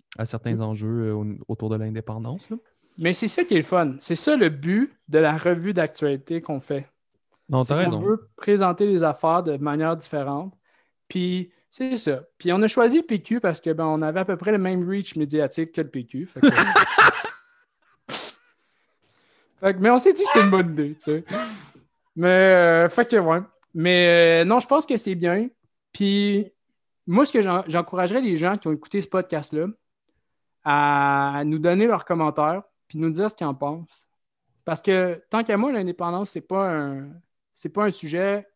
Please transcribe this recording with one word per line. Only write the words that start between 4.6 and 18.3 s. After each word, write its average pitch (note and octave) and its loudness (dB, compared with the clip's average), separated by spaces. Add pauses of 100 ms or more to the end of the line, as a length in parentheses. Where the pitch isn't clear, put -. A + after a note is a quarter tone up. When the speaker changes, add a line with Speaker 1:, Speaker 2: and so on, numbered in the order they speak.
Speaker 2:
de D3+ 4
la D#3 4
revue F3 -2
d'actualité D#3 -4
qu'on C#3+ -8
fait. C#3 -8 (580)
Speaker 1:
Non, C3 2
Speaker 2:
C'est C#3+ -2
Speaker 1:
t'as F3 2
Speaker 2:
qu'on F3 0
Speaker 1:
raison. D#3 -4
Speaker 2:
veut A3 -2
présenter G3 2
les F3+ 2
affaires E3 0
de D3+ -2
manière D3+ -2
différente. D3+ -8 (560)
Puis, F3+ -4 (200)
c'est C4 -6
ça. C#3+ -4 (160)
Puis F3 -2
on F#3+ 2
a A3 4
choisi A#3 4
le E4 2
P G#3 -4
Q A#3 -4
parce E3+ -2
que, E3 -2
ben, D#3+ -2
on D#3 -2
avait D#3 -2
à F#3+ -2
peu F#3 -4
près F#3 -4
le G#3 2
même F#3 -2
reach G3 -6
médiatique D3+ -2
que - -6
le D3 -6
P B2+ -10
Q. C#3+ -10
Fait - -18
que, C#4+ 8
<laughs> - 2 (1500)